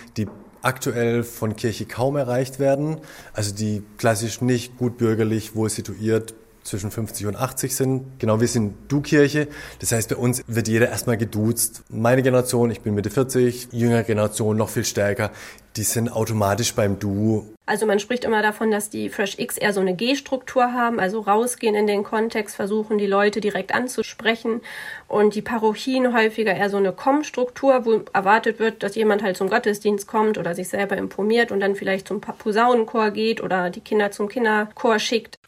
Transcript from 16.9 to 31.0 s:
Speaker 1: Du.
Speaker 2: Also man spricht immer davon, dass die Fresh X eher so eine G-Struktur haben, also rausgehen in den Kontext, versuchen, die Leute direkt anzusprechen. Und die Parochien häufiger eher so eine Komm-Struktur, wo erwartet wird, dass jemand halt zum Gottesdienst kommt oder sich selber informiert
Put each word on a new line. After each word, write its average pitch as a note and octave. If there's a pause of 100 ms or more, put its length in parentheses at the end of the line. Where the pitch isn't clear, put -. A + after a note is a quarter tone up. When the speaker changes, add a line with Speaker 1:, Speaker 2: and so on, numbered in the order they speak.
Speaker 1:
Du. G#2 (160)
Speaker 2:
Also G#3+
man G#3
spricht A#3+
immer A3
davon, G#3+
dass G#3
die G#3
Fresh G3
X -
eher G#3
so G3
eine F#3
G-Struktur B3+
haben, A#3+
also F#3+
rausgehen G#3+
in G#3
den G3+
Kontext, A3
versuchen, G#3+
die G3+
Leute G3+
direkt F#3+
anzusprechen. A3+ (460)
Und G#3
die G#3+
Parochien A#3
häufiger A3
eher G3
so G3
eine F#3+
Komm-Struktur, C4
wo A3+ (100)
erwartet G3+
wird, A3
dass G3+
jemand G#3+
halt F#3+
zum F#3+
Gottesdienst G#3
kommt G#3+
oder F3
sich F#3
selber G3+
informiert G#3+